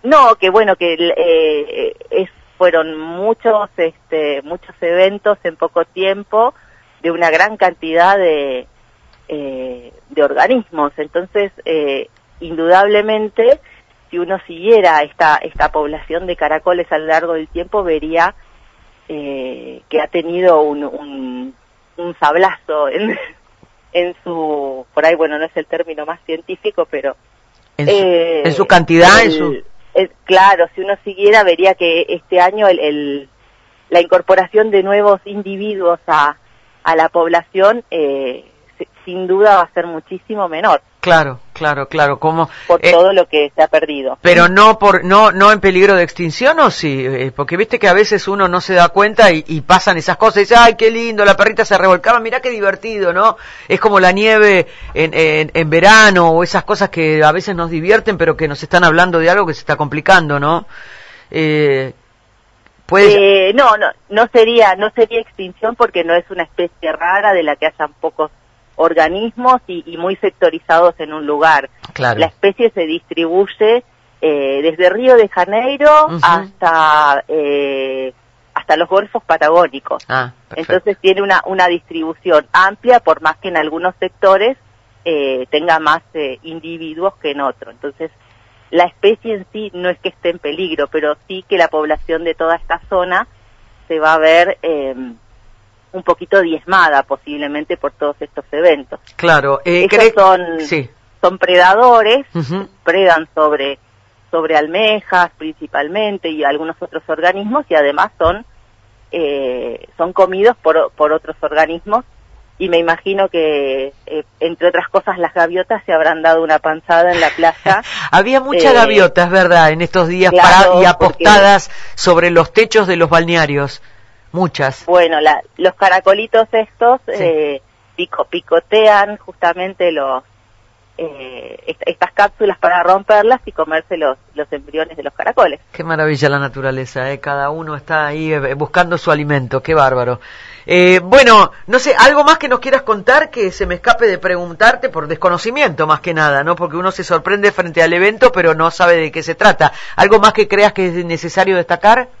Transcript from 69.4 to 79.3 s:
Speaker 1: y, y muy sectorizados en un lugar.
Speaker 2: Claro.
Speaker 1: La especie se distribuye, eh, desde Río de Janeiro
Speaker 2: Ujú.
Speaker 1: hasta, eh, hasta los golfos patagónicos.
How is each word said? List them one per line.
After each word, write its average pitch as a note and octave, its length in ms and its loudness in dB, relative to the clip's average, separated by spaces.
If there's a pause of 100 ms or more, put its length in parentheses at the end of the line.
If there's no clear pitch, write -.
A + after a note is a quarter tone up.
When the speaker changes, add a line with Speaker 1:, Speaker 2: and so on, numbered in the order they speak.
Speaker 1:
y, F3 200 -12
y E3 100 -16
muy F#3 200 -6
sectorizados E3+ 800 0
en D3+ 160 -10
un D#3 120 -10
lugar. D3 440 0 (240)
Speaker 2:
Claro. A#2+ 260 -2
Speaker 1:
La E3 60 2
especie G3+ 480 0
se F#3 80 -4
distribuye, F3 1000 -2 (360)
eh, C#3+ 420 -2
desde E3 280 0
Río B3 260 2
de G#3+ 140 2
Janeiro B3 760 2
Speaker 2:
Ujú. E3+ 140 -8
Speaker 1:
hasta, D#3+ 1040 2
eh, C#3 840 -4 (400)
hasta - 240 -2
los E3 100 0
golfos G3+ 380 -2
patagónicos. D#3 840 0